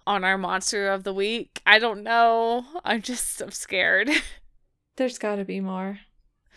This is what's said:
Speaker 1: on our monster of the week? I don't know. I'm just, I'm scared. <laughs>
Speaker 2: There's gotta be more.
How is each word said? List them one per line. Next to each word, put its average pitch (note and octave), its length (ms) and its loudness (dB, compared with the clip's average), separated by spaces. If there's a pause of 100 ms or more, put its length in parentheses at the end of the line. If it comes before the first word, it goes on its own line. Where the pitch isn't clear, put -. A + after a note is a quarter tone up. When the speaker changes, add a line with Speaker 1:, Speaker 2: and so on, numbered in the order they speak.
Speaker 1:
on G3+ 180 0
our F#3+ 120 2
monster F#3+ 540 -2
of G3 140 -2
the G3 100 -4
week? G#3 500 -4
I G#3 140 8
don't G#3+ 240 -2
know. A#3 640 2 (200)
I'm A3 160 0
just, - 400 -6
I'm - 120 -10
scared. F#3+ 580 0 (420)
<laughs> - 440 -20
Speaker 2:
There's B3+ 220 -2
gotta G#3 260 -4
be F#3+ 160 -6
more. F#3+ 400 -6 (560)